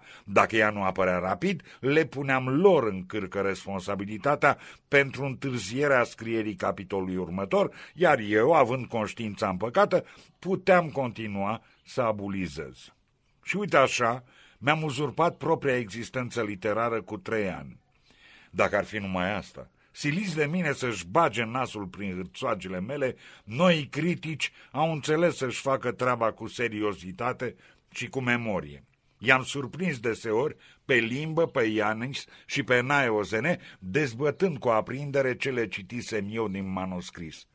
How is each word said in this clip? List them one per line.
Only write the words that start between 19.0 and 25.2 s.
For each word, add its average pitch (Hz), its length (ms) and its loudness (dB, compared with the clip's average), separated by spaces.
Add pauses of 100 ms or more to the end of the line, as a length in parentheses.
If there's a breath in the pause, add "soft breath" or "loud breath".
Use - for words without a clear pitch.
asta, - 340 -12 (200 soft breath)
siliți 160 460 -2
de 151 80 2
mine 156 280 -2
să-și 107 340 -4
bage 127 380 2
nasul 110 420 -4
prin 92 280 -8
hârțoagele 92 640 -4
mele, 127 360 -2 (280 loud breath)
noi 151 460 2
critici 156 640 -2 (180 loud breath)
au 160 220 0
înțeles 156 440 2